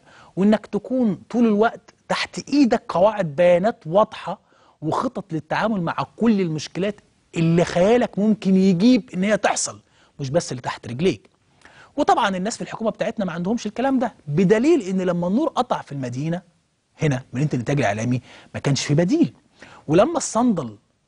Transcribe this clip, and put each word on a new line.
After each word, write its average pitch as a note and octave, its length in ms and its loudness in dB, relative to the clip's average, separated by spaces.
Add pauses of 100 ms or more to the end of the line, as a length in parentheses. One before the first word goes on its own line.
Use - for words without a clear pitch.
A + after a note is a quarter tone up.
(360)
وإنك G#3 300 2
تكون A3 640 -4
طول A#3 160 2
الوقت G#3+ 480 0 (140)
تحت - 400 -6
إيدك B3 400 2
قواعد F#3 480 0
بيانات F3 500 2
واضحة F#3+ 540 -2 (420)
وخطط F#3+ 500 -6
للتعامل F3 500 -2
مع D#3 100 -4 (240)
كل G#3+ 240 2
المشكلات E3+ 600 -4 (360)
اللي E3 280 2
خيالك G#3 540 2
ممكن G3 380 2
يجيب F#3+ 580 4
إن F3+ 100 -2
هي G#3+ 120 2
تحصل، - 440 -4 (400)
مش C3+ 100 -6
بس D#3+ 220 -2
اللي B2+ 100 -10
تحت - 240 -10
رجليك. D#3 440 -4 (640)
وطبعًا C4+ 400 2
الناس F#3+ 200 -4
في - 60 -12
الحكومة A3 280 -4
بتاعتنا G3+ 340 -4
ما E3+ 80 -4
عندهمش F#3 340 -4
الكلام C4 320 -2
ده، A#3 160 -2 (120)
بدليل G#3+ 560 2
إن F#3+ 180 -4
لما F3 260 -2
النور B3 220 0
قطع A3 320 -4
في - 120 -16
المدينة C#3 500 -6 (600)
هنا، C3+ 200 0 (100)
مدينة C3+ 220 -2
الإنتاج C3+ 240 -2
الإعلامي، A#2 420 -2 (340)
ما - 60 -8
كانش - 240 -2
في - 100 0
بديل، F3+ 400 2 (540)
ولما A3 280 2
الصندل F#3 640 -2 (300)